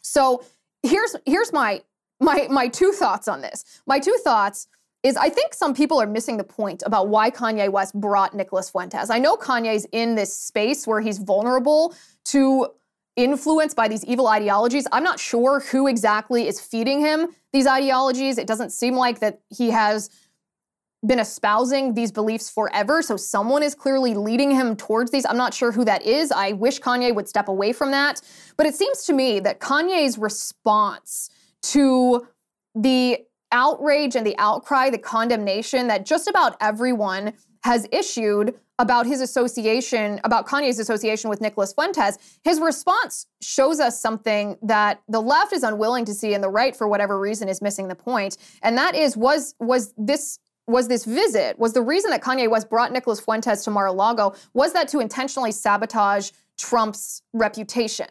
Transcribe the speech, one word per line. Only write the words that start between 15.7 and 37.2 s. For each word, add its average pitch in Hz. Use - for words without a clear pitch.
exactly 220
is -
feeding 233
him 311
these 269
ideologies. 269
It -
doesn't 226
seem 254
like 247
that 214
he 233
has 214
been 247
espousing 240
these 233
beliefs 220
forever, 220
so 220
someone 226
is 285
clearly 269
leading 226
him 254
towards 226
these. 269
I'm 233
not 247
sure 240
who 226
that 208
is. 277
I 196
wish 240
Kanye 247
would 208
step 208
away 196
from 277
that. 285
But 311
it 294
seems 523
to 339
me 262
that 196
Kanye's 294
response -
to 254
the 247
outrage 285
and 220
the 202
outcry, 254
the 233
condemnation 226
that 202
just 330
about 359
everyone 214